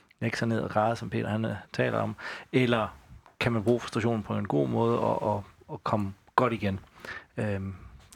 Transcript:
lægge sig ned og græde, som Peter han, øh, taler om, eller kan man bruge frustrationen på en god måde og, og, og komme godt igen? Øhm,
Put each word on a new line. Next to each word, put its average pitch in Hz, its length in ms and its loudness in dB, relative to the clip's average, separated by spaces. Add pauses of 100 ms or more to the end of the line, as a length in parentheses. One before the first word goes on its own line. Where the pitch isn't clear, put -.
(200)
lægge 113 160 -2
sig 117 120 0
ned 113 120 0
og - 100 -4
græde, 113 260 2
som 113 140 -10
Peter 113 180 -2
han, 110 160 0
øh, 113 80 -2 (200)
taler 120 260 0
om, 107 180 -2 (360)
eller 120 360 4 (520)
kan 120 120 2
man 110 120 0
bruge 120 160 6
frustrationen 113 420 0
på 110 140 -6
en 104 120 -4
god 143 200 2
måde 117 300 2
og, 110 240 0
og, 104 220 0 (240)
og - 160 -10
komme 104 280 0 (240)
godt 123 160 6
igen? 98 280 -2 (560)
Øhm, 98 380 -4 (420)